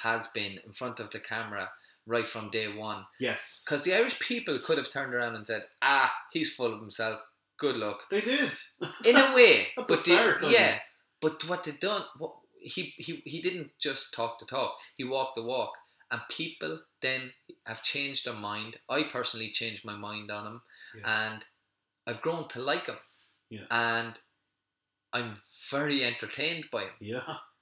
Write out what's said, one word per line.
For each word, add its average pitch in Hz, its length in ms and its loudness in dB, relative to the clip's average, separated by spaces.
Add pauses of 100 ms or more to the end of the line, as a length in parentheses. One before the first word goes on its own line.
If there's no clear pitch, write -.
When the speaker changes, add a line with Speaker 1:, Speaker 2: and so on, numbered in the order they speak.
Speaker 1:
has 113 260 0
been 101 380 -6
in 107 80 -18
front 120 260 -8
of 107 120 -10
the 107 80 -10
camera 104 500 -6 (360)
right 113 220 0
from 107 220 -8
day 110 180 -2
one. 104 380 -8 (140)
Speaker 2:
Yes. - 480 -2
Speaker 1:
'Cause 143 160 -2
the 180 100 0
Irish 233 260 2
people 202 400 -2
could 160 180 0
have 135 120 -2
turned 135 240 -6
around 120 220 -2
and 107 120 -12
said, 110 200 -4 (140)
"Ah, 135 500 4
he's 156 240 -2
full 117 180 0
of 107 60 -10
himself. 110 420 -4 (360)
Good 135 200 0
luck." 104 320 -6
Speaker 2:
They 202 120 0
did. 254 320 2 (520)
Speaker 1:
In 240 100 10
a 269 200 10
way, 165 380 10
Speaker 2:
<laughs> - 40 -16
At 247 100 -2
the - 60 4
Speaker 1:
but 127 60 6
Speaker 2:
start, 175 420 6
Speaker 1:
the, 156 60 2
Speaker 2:
I - 40 6
Speaker 1:
yeah, 202 200 10
Speaker 2:
think. 104 100 -2 (400)
Speaker 1:
but 156 260 -2
what 175 160 -4
they 151 80 -6
done, 185 340 -2 (120)
what, 151 160 -10 (260)
he, 151 380 -8
he, 160 280 -10
he 156 160 -8
didn't 180 380 -4
just - 340 -4
talk 117 260 -4
the 113 60 -20
talk. 127 320 -4 (200)
He 135 60 -6
walked 131 320 -2
the 113 80 -6
walk, 120 300 -2 (380)
and 117 180 -2
people 160 520 -8 (200)
then 131 320 -2 (320)
have 113 180 -10
changed 139 420 -2
their 120 80 -4
mind. 107 460 -8 (100)
I 143 140 2
personally 117 480 -4
changed 110 340 -4
my 104 100 -8
mind 104 360 -10
on 104 160 -8
him, 117 140 -14 (340)
Speaker 2:
Yeah. 110 380 0
Speaker 1:
and 110 120 -14 (600)
I've 120 160 -6
grown 165 280 0
to 123 100 -10
like 147 280 -2
him. - 100 -8 (520)
Speaker 2:
Yeah. 107 200 -14
Speaker 1:
And 117 500 0 (920)
I'm 117 260 -4 (300)
very 143 340 2
entertained 135 680 -2
by 107 140 -2
him. 95 140 -10
Speaker 2:
Yeah. 123 380 -8 (240)